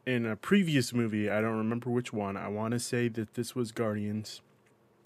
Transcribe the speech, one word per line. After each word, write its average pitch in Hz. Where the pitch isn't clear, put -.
in 120
a 110
previous 160
movie, 107
I 104
don't 113
remember 117
which 120
one, 101
I 92
wanna 110
say 120
that 113
this 120
was 120
Guardians, 107